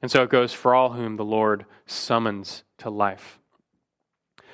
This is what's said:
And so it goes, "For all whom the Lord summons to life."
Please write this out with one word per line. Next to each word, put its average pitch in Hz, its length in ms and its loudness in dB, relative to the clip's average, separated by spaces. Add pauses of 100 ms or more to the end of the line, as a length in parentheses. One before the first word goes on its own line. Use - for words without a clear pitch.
And 127 80 -8
so 131 140 4
it 120 60 0
goes, 123 240 2
"For 127 200 2
all 127 200 4
whom 113 240 -6
the 107 80 -6
Lord 107 400 0 (200)
summons 110 800 -4 (140)
to - 120 -12
life." 104 520 -4 (1120)